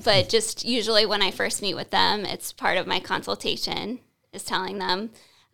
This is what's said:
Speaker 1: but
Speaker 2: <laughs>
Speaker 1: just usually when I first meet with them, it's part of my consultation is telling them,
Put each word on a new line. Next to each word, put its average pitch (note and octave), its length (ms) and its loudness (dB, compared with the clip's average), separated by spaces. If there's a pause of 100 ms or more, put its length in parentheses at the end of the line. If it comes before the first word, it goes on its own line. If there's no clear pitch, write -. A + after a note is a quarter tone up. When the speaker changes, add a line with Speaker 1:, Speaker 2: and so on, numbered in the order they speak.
Speaker 1:
but G3 260 4
Speaker 2:
<laughs> - 60 2
Speaker 1:
just - 300 0
usually A3 400 2
when G3+ 160 0
I G3 100 2
first - 300 -2
meet G3 140 -2
with - 160 -8
them, F#3+ 340 4
it's - 260 -8
part - 260 0
of F3 100 0
my F#3 120 0
consultation F#3+ 1000 -4 (340)
is - 100 -12
telling F#3+ 360 -4
them, F#3+ 320 -2 (420)